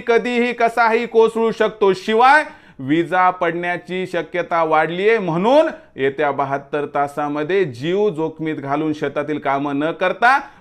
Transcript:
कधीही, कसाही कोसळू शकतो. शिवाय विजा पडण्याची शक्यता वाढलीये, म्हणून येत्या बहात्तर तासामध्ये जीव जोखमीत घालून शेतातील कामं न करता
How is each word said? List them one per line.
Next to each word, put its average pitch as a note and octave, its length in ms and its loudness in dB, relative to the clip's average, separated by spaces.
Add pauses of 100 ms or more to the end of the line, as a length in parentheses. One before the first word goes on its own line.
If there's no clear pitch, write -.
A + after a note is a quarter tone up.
कधीही, A#3 460 2
कसाही A#3 520 2
कोसळू A3+ 460 2
शकतो. G#3+ 440 2
शिवाय B3+ 480 4 (360)
विजा E3 520 0
पडण्याची F3 760 -4
शक्यता E3+ 560 -2
वाढलीये, E3 540 2
म्हणून G#3+ 520 2 (260)
येत्या C#3+ 360 0
बहात्तर C#3 540 -4
तासामध्ये D3 800 -2
जीव E3 440 -2
जोखमीत D#3 460 -4
घालून D3 380 -2
शेतातील D3 460 -4
कामं C#3+ 400 -2
न D#3 120 -2
करता F#3 460 2 (240)